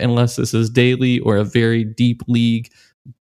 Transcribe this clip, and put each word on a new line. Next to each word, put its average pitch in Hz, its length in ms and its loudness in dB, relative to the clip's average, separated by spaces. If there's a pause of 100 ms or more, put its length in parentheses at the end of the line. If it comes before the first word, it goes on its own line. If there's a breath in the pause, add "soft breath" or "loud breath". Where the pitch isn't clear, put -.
unless 120 320 0
this 123 180 -4
is 113 160 0
daily 123 520 2
or 107 160 0
a 104 80 2
very 113 400 0
deep 120 420 -2
league. 117 460 0 (600 soft breath)